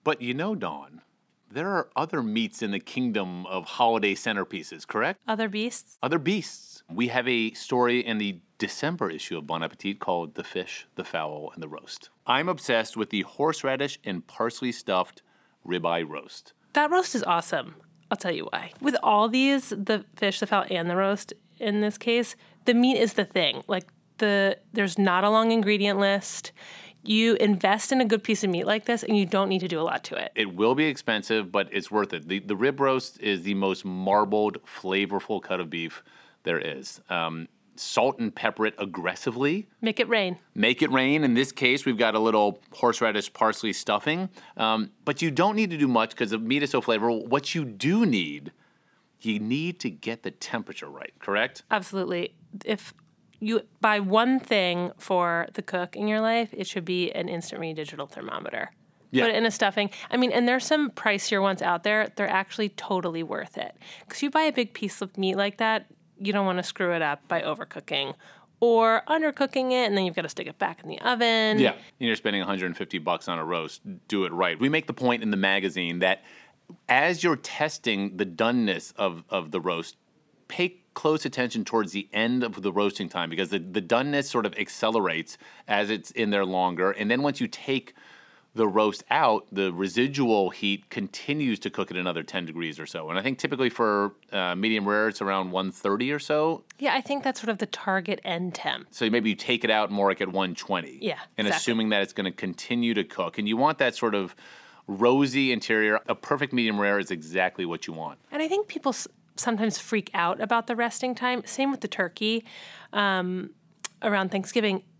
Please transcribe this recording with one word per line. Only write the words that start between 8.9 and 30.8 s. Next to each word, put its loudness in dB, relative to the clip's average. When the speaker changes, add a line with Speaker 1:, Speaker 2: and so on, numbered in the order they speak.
Speaker 1:
issue -8
of -8
Bon -4
Appetit -6
called -2
The -10
Fish, -8
the -10
Fowl, -6
and -14
the -12
Roast. -16
I'm 2
obsessed 0
with -4
the 0
horseradish -2
and -8
parsley -4
stuffed -2
ribeye 0
roast. -14
Speaker 2:
That 2
roast 0
is 0
awesome. -2
I'll 0
tell -4
you -6
why. -6
With 2
all 6
these, 4
the -2
fish, 0
the 0
fowl, 2
and 0
the 0
roast 0
in 0
this -2
case, 0
the 4
meat 6
is 4
the 2
thing. 0
Like, -4
the, 4
there's 0
not 6
a 6
long 6
ingredient 4
list. 0
You 4
invest 4
in 4
a 6
good 2
piece 0
of 2
meat 0
like 0
this, 0
and 2
you 4
don't 2
need 2
to -6
do -2
a 0
lot -4
to -10
it. -6
Speaker 1:
It -2
will 4
be 4